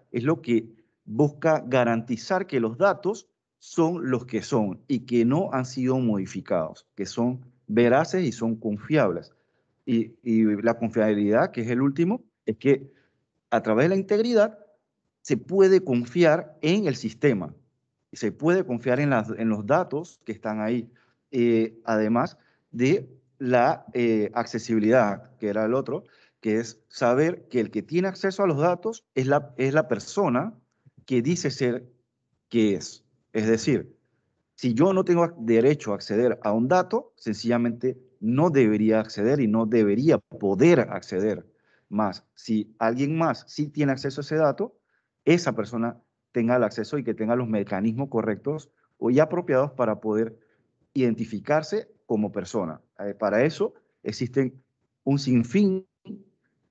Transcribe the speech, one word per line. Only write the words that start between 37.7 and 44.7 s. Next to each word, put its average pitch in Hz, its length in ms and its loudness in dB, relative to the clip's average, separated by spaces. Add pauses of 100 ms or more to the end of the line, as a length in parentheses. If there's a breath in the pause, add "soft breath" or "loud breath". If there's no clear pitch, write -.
no 131 300 2
debería 110 500 4
acceder 107 400 -2
y 113 80 2
no 113 180 0
debería 113 520 2
poder 110 640 2
acceder. 98 640 -4 (440)
Más, 101 360 -4 (100)
si 107 440 -4
alguien 135 400 0
más 160 300 -2
sí 147 200 -6
tiene 143 240 0
acceso 135 280 -6
a - 20 -8
ese 156 140 -4
dato, 160 420 0 (460)